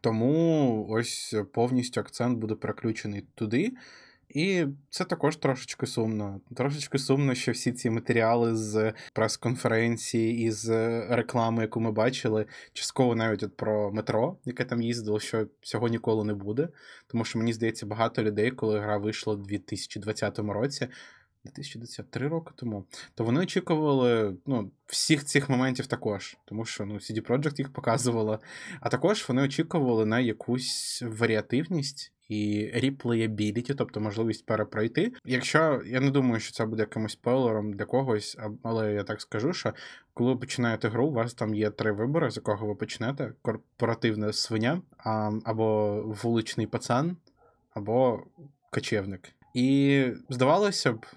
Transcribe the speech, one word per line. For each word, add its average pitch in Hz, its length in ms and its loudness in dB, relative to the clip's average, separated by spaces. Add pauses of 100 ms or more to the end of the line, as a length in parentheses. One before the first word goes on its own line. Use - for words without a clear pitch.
Тому 127 880 4
ось 117 460 -2 (180)
повністю 123 480 2
акцент 120 360 -2
буде 110 180 -2
переключений 104 680 -4 (120)
туди. 123 360 0 (580)
І 175 360 2 (240)
це - 160 -2
також 160 300 0
трошечки - 520 -2
сумно. 104 540 -2 (140)
Трошечки 143 440 -2
сумно, 139 360 4
що 127 160 -2
всі 120 200 -2
ці 120 180 -2
матеріали 113 640 4
з 107 380 2 (200)
прес-конференції 113 1300 2
і 110 40 2
з 107 180 -4 (380)
реклами, 117 540 2
яку 110 180 -2
ми 113 120 0
бачили, 107 540 2 (280)
частково 123 420 2
навіть 110 280 2
от 101 140 -8
про 104 340 0
метро, 110 540 0
яке 127 200 -2
там 120 160 -2
їздило, 113 380 -2
що 110 280 -2 (140)
цього 117 260 -2
ніколи 110 360 0
не 107 100 -2
буде. 107 360 -2 (380)
Тому 113 180 -2
що, - 140 -4
мені 117 140 0
здається, 110 320 -2
багато 110 380 0
людей, 107 280 2
коли 107 280 -2
гра 104 180 -2
вийшла 107 360 -2
в 101 100 -6
дві 101 140 -6
тисячі - 420 -8
двадцятому 104 540 -4
році, 127 340 -2 (560)
дві - 80 -16
тисячі 139 280 -12
двадцять, - 320 -14
три 123 160 -4
роки 165 280 -4
тому, 107 300 -8 (300)
то 120 80 -2
вони 120 180 4
очікували, 135 960 2 (100)
ну, 113 260 -2 (160)
всіх - 380 2
цих 139 240 2
моментів 127 380 2
також, 107 580 -4
тому 110 200 -6
що, 104 200 -6
ну, 104 100 -8
C 104 180 -10
D 110 80 -2
Projekt 135 360 0
їх 131 160 -4
показувала, 113 680 0 (400)
а - 100 -4
також 170 380 2
вони 127 140 2
очікували 139 640 2
на 113 140 2
якусь 123 880 -2
варіативність 117 1040 -2 (180)
і 104 440 -2
реплеєбіліті, 113 1000 0
тобто - 260 -4
можливість 110 460 -2
перепройти. 113 680 0 (120)
Якщо, 131 600 2
я 127 140 0
не 139 120 4
думаю, 127 280 4
що - 140 -10
це 113 120 0
буде 110 160 -2
якимось 107 300 -2
спойлером 110 600 0
для 101 120 -4
когось, 123 540 0
а-, 107 100 -8 (140)
але 110 300 0
я 101 100 -2
так 107 180 -6
скажу, 123 320 -2
що 113 200 -4 (400)
коли 123 200 2
ви 117 60 -2
починаєте 117 500 0
гру, 117 180 2
у 160 40 0
вас 117 220 -2
там 107 220 -2
є 107 140 2
три 107 220 0
вибори, 135 400 0
з - 40 -10
якого 104 320 -2
ви 104 80 -2
почнете: 113 640 -4
корпоративна 107 920 -2
свиня, 120 480 0 (160)
а, 107 340 -2 (120)
або 107 580 0 (220)
вуличний 113 440 0
пацан, 135 500 0 (560)
або 113 500 2 (480)
кочевник. 98 640 -4 (180)
І 139 500 4 (260)
здавалося 139 640 4
б 110 120 -8 (120)